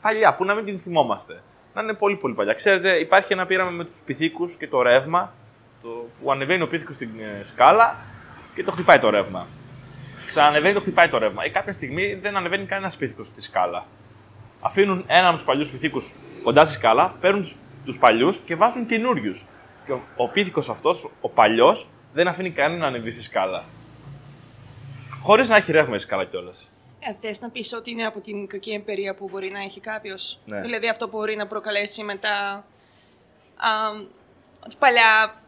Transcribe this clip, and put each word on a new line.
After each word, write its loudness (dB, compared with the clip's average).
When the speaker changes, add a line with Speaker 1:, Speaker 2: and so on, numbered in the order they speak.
Speaker 1:
Παλιά, 4
που -4
να 0
μην -4
την -8
θυμόμαστε. -2
Να -6
είναι -6
πολύ, 0
πολύ -6
παλιά. -2
Ξέρετε, 2
υπάρχει 2
ένα -2
πείραμα 0
με -8
τους -20
πυθίκους -6
και -12
το 0
ρεύμα, 2
το, -14
που -2
ανεβαίνει 0
ο -4
πύθικος -8
στην, -12
ε, -14
σκάλα 6
και -8
το -4
χτυπάει 6
το 4
ρεύμα. 0
Ξανανεβαίνει, 4
το 0
χτυπάει 4
το 0
ρεύμα. 0
Ε, -4
κάποια -4
στιγμή -6
δεν -6
ανεβαίνει -4
κανένας -8
πύθικος -10
στη -16
σκάλα. -4
Αφήνουν 0
έναν 4
από 4
τους -10
παλιούς 0
πυθίκους -8
κοντά 6
στη -4
σκάλα, 2
παίρνουν 2
τους, -10
τους -10
παλιούς 6
και -8
βάζουν 0
καινούριους. -2
Και -8
ο, -4
ο -2
πύθικος -2
αυτός, -2
ο -6
παλιός, 4
δεν 0
αφήνει -6
κανέναν -2
να -2
ανεβεί -6
στη -12
σκάλα. -4
Χωρίς 4
να 4
έχει 4
ρεύμα 2
η -2
σκάλα -4
κιόλας. -14
Speaker 2:
Ε, -10
θες -8
να -12
πεις -6
ότι -12
είναι -8
από -8
την -12
κακή -12
εμπειρία -8
που -14
μπορεί -10
να -12
έχει -12
κάποιος; -12
Speaker 1:
Ναι. -8
Speaker 2:
Δηλαδή -4
αυτό -4
μπορεί -6
να -8
προκαλέσει -6
μετά, -6
α, 0
ότι -18
παλιά, 6